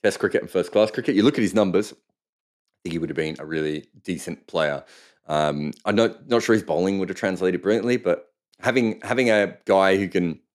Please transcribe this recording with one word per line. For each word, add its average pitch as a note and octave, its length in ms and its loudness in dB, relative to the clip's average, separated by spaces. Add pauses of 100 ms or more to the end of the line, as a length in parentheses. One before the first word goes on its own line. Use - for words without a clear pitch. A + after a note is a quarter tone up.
test G2+ 160 0
cricket - 240 0
and - 80 -14
first-class G#2 400 0
cricket, B2 240 -2
you G2 80 4
look B2+ 160 4
at A#2 40 0
his G#2 120 -2
numbers, G2+ 380 0
I - 40 -20 (840)
think F2 100 -10
he E2+ 60 -4
would D#2 120 -6
have D2 60 -8
been D#2 220 -4
a D2+ 80 -14
really D2+ 400 -4 (160)
decent D#2 460 -10
player. D2 360 -2 (440)
Um, D2+ 440 -2 (120)
I'm G#2 100 -2
not, A2+ 340 0
not A#2 140 2
sure A2+ 120 4
his G#2 100 0
bowling F#2 340 0
would F#2 100 -4
have F#2+ 80 -8
translated F#2 460 -2
brilliantly, A#2 340 0
but F2+ 360 -4 (260)
having, A#2 440 0
having B2 280 0
a G2+ 260 2 (100)
guy F#2+ 300 4
who G2 120 0
can F2 320 -2 (140)